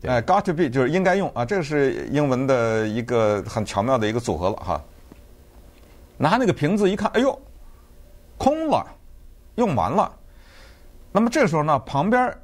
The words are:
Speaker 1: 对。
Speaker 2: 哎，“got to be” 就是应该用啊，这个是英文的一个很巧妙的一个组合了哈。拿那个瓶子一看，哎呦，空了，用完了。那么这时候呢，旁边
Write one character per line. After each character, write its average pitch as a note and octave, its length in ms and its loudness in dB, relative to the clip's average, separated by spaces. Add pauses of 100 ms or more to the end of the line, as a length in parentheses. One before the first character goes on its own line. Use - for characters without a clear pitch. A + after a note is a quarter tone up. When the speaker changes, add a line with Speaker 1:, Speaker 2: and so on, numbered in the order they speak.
Speaker 1:
对。 - 100 -6
Speaker 2:
哎， A#2+ 120 0
“got F#3 200 2
to F3 120 -2
be” D3+ 160 0
就 C3 100 0
是 C3 80 2
应 F3+ 160 0
该 F#3 100 4
用 F#3+ 200 -2
啊， A#2+ 100 -2
这 G3 140 -2
个 F3 40 -2
是 C#3 480 0
英 D3 160 0
文 C3 200 0
的 A2+ 420 2
一 A2 140 -4
个 A2 400 2
很 A2 200 -6
巧 G2 200 -2
妙 C3 160 2
的 G#2+ 100 0
一 A2 40 -2
个 A#2 60 -2
组 G2+ 200 -4
合 F2+ 100 -2
了 G#2+ 80 -4
哈。 D#2+ 260 -6 (1300)
拿 F3 220 2
那 B3+ 80 2
个 E3+ 80 2
瓶 D3 200 -2
子 G3+ 160 2
一 G#3 60 -2
看， G#3 140 -2
哎 A3+ 100 0
呦， - 180 0 (1000)
空 D#4 300 0
了， D#3 180 0 (720)
用 G#3+ 180 0
完 F#2+ 180 0
了。 G3 180 0 (1000)
那 G3 80 2
么 A#3 80 2
这 C4 180 2
时 D#3 80 0
候 D3+ 80 2
呢， D3 180 2
旁 D3 280 -2
边 B3 360 2